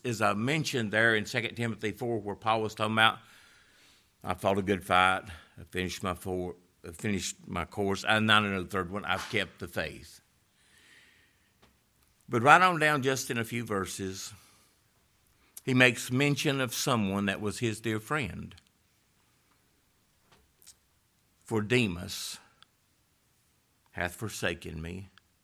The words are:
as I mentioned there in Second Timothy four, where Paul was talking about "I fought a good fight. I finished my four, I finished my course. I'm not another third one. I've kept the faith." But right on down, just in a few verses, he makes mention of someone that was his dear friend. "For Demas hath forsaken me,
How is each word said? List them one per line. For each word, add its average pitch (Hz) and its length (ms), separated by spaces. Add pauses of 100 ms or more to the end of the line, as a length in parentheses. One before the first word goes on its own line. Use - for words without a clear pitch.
as 113 160
I 101 140
mentioned 120 560
there 110 240
in 104 100
Second 113 300
Timothy 110 380
four, 120 260
where 101 160
Paul 110 260
was 107 140
talking 107 180
about 110 240 (1080)
"I 95 80
fought 98 240
a 101 60
good 92 200
fight. 92 400 (340)
I 87 120
finished 92 340
my 90 120
four, 90 400 (300)
I 87 60
finished 98 460 (100)
my 90 160
course. 98 440
I'm 107 180
not 107 180
another 98 220
third 92 260
one. 95 140
I've 92 240
kept 98 300
the 92 80
faith." - 520 (2000)
But 117 140
right 151 200
on 180 180
down, 151 240
just 131 260
in 123 80
a 113 60
few 120 200
verses, 95 680 (1300)
he 131 120
makes 127 360
mention 139 480
of 127 140
someone 101 540
that 95 120
was 101 200
his 110 200
dear 110 200
friend. 104 560 (3000)
"For 110 180
Demas 98 800 (1500)
hath 87 240
forsaken 87 680
me, 92 280 (340)